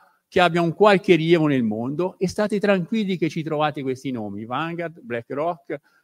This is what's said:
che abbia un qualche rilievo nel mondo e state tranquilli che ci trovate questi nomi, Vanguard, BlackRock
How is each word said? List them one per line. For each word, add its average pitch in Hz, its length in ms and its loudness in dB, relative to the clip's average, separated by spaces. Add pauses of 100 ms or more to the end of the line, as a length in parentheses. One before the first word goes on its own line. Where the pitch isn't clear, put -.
(280)
che 175 140 2
abbia 170 200 4
un 165 120 0
qualche 196 420 4
rilievo 160 320 4
nel 131 160 2
mondo 127 560 -4
e 190 80 -2
state 208 320 -2
tranquilli 196 580 0
che 160 120 -2
ci 160 140 -4
trovate 151 380 -2
questi 131 300 -6
nomi, 107 320 -8
Vanguard, 165 560 -8
BlackRock 139 800 -8 (240)